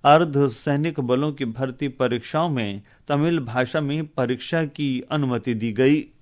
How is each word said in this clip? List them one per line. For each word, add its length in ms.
अर्धसैनिक 960
बलों 300
की 180
भर्ती 400
परीक्षाओं 600
में 320
तमिल 340
भाषा 380
में 280
परीक्षा 580
की 320
अनुमति 440
दी 180
गई। 300